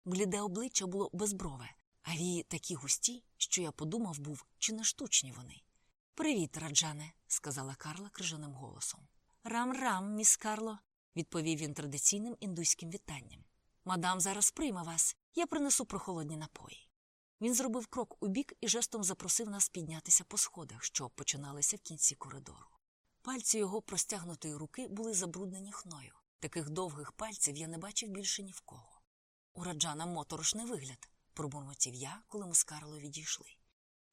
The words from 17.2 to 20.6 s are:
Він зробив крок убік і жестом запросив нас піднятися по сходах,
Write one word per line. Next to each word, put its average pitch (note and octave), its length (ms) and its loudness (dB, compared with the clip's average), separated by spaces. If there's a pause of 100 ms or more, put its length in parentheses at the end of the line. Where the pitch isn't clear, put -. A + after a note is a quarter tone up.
Він A#3 140 2
зробив A#3+ 320 2
крок - 340 -4
убік G#3+ 400 0
і A#3 80 -2
жестом A3+ 360 2
запросив F#3+ 460 0
нас G3+ 180 2
піднятися D#3+ 560 2
по - 140 -4
сходах, C#3 460 -2